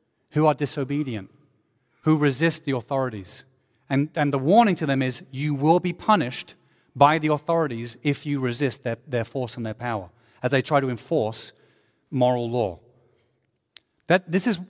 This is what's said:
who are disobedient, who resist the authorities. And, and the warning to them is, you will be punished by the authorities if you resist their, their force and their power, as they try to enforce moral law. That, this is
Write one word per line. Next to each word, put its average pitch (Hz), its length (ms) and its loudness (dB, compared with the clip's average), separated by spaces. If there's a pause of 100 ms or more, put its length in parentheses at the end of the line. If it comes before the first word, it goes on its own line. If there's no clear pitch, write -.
(320)
who 151 140 2
are 151 80 6
disobedient, 135 760 -6 (720)
who 156 160 4
resist 147 480 0
the 139 80 -2
authorities. 123 720 -4 (440)
And, 143 260 2
and 143 180 0
the 139 60 0
warning 190 360 6
to 160 100 -4
them 135 160 0
is, 127 300 -4
you 143 220 -4
will 156 260 4
be 175 140 -4
punished 170 640 -2 (420)
by 147 200 6
the 151 120 0
authorities 143 720 -2
if 143 220 -2
you 143 160 -2
resist 123 420 -2
their, 117 140 -4 (100)
their 120 180 -2
force 127 300 -8
and 117 100 -6
their 107 80 -6
power, 113 360 -6 (340)
as 123 80 0
they 131 100 4
try 143 200 2
to 131 80 0
enforce 117 640 -4 (580)
moral 123 380 0
law. 107 300 -2 (1300)
That, 180 220 2
this 185 180 0
is 190 120 0 (100)